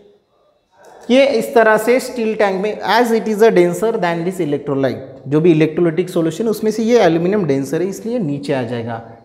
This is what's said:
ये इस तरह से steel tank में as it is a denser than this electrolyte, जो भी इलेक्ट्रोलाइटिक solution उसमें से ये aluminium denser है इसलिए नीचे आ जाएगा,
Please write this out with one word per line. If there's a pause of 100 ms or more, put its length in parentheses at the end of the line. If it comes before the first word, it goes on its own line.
(1120)
ये
इस
तरह
से
steel
tank
में
as
it
is
a
denser
than
this
electrolyte,
जो
भी
इलेक्ट्रोलाइटिक
solution
उसमें
से
ये
aluminium
denser
है
इसलिए
नीचे
आ
जाएगा, (220)